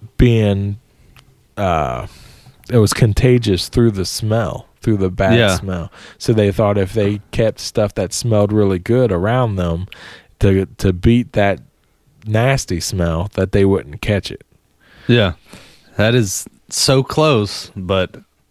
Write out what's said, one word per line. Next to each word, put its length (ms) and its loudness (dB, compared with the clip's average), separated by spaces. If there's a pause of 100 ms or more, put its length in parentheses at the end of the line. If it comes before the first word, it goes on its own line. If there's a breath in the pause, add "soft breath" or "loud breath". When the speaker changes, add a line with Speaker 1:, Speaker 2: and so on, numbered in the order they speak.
(160)
Speaker 1:
being, 600 2 (800)
uh, 500 -2 (640 loud breath)
it 80 2
was 140 4
contagious 760 2
through 240 2
the 120 -6
smell, 640 -4 (140)
through 180 0
the 120 0
bad 280 2
Speaker 2:
Yeah. 180 2
Speaker 1:
smell. 360 -8 (260 loud breath)
So 140 0
they 200 4
thought 260 0
if 160 -2
they 260 -2 (100)
kept 300 -2
stuff 340 -4
that 180 -6
smelled 400 0
really 260 2
good 340 0
around 440 0
them 300 -4 (540 loud breath)
to, 260 2 (120)
to 140 0
beat 400 0
that 280 0 (640)
nasty 540 -2
smell, 540 -4
that 180 -2
they 120 4
wouldn't 380 0
catch 280 -4
it. 140 -16 (600 loud breath)
Speaker 2:
Yeah. 280 2 (640 loud breath)
That 180 2
is 320 -2 (240)
so 320 0
close, 720 -2
but 400 -4 (340)